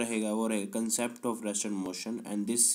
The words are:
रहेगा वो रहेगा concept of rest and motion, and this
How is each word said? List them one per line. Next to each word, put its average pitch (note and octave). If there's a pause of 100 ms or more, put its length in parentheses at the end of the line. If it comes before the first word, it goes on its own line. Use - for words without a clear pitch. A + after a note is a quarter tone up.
रहेगा A2
वो A2+
रहेगा G2+
concept A#2
of G#2+
rest G#2
and G#2
motion, F#2+
and G2+
this A#2